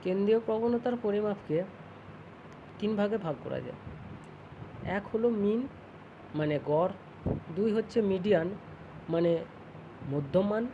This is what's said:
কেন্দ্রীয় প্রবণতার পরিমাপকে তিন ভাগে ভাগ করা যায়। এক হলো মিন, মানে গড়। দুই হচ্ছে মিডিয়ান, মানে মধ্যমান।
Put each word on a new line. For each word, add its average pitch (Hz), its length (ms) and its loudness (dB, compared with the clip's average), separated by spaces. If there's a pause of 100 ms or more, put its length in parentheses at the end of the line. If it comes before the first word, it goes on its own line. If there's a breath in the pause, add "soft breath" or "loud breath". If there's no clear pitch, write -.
কেন্দ্রীয় 202 420 4
প্রবণতার 233 580 2
পরিমাপকে 202 540 2 (1200)
তিন 208 200 2
ভাগে 208 260 4
ভাগ 156 100 0 (100)
করা 131 220 -2
যায়। - 120 -8 (1160)
এক 202 160 -2
হলো 226 160 4 (140)
মিন, 208 180 4 (760)
মানে 151 180 4 (140)
গড়। 170 220 4 (640)
দুই 214 200 4
হচ্ছে 220 220 2 (140)
মিডিয়ান, 180 360 4 (640)
মানে 170 200 6 (800)
মধ্যমান। 190 600 2